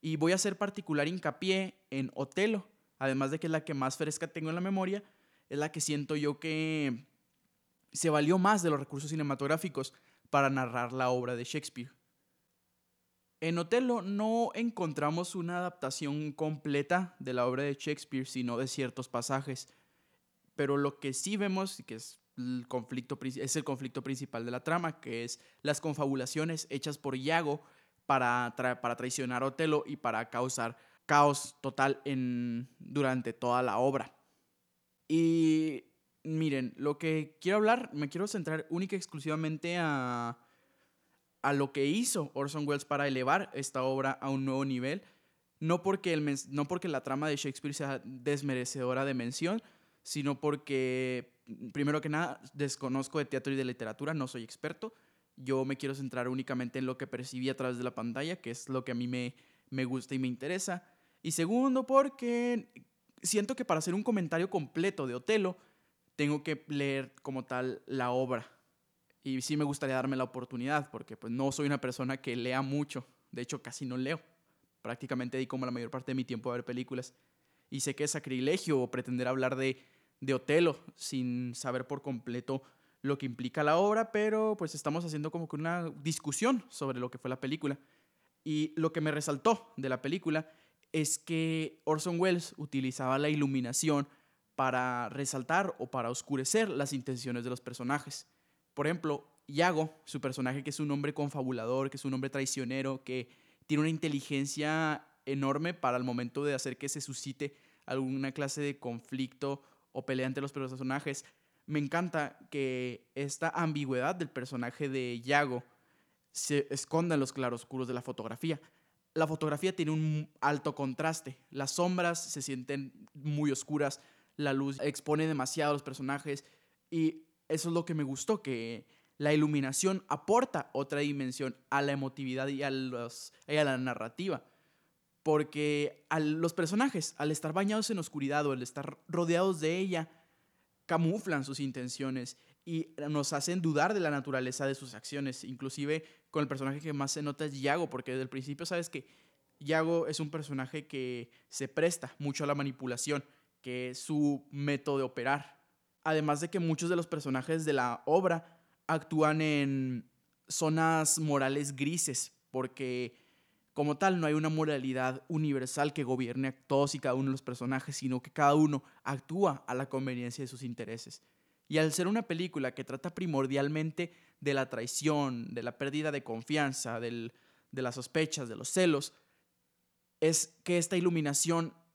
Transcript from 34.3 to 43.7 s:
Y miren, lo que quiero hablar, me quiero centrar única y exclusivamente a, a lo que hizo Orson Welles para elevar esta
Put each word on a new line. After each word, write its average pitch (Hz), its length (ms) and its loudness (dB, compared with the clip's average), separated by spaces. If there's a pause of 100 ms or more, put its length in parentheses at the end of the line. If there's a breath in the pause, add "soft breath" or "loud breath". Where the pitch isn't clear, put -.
Y 160 800 4 (380)
miren, 156 540 0
lo 143 220 0
que 156 420 -2
quiero 190 160 2
hablar, 220 380 4
me 147 120 0
quiero 170 200 -2
centrar 160 420 -2
única 185 260 0
y - 20 0
exclusivamente 160 800 -2
a, 123 580 0 (1040 soft breath)
a 139 120 4
lo 139 200 2
que 139 140 2
hizo 175 480 2
Orson 143 320 -2
Welles 143 180 0
para 143 220 2
elevar 135 480 2
esta 135 260 -4